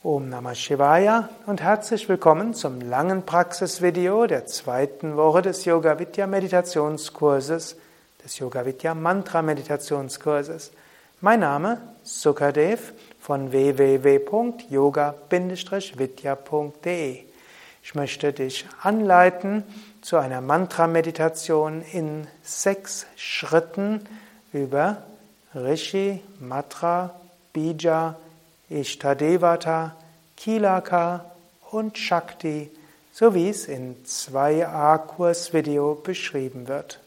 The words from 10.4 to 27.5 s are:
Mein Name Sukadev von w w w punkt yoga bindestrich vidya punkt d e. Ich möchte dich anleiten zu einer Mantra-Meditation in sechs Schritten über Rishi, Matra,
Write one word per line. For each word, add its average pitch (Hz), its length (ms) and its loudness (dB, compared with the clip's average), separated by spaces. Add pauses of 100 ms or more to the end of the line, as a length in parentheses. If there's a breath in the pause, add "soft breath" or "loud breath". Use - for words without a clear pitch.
Mein 214 200 4
Name 170 420 -2 (220)
Sukadev 151 880 0 (340 loud breath)
von 139 240 -4
w 135 260 4
w 135 280 4
w 139 140 8
punkt 233 520 -4
yoga 143 420 2 (140)
bindestrich 180 720 -4
vidya 135 360 -4
punkt 147 500 -6
d 170 260 -2
e. 127 140 -16 (580 loud breath)
Ich - 100 -18
möchte 143 380 -2
dich 135 340 -8 (160)
anleiten 196 840 4 (360 loud breath)
zu - 140 -2
einer 131 240 0
Mantra-Meditation 160 1400 0 (100)
in 156 360 -6 (140)
sechs - 640 -4 (120)
Schritten 196 920 -2 (460 loud breath)
über 143 500 -2 (500)
Rishi, 170 680 -4 (180)
Matra, 170 760 -4 (360)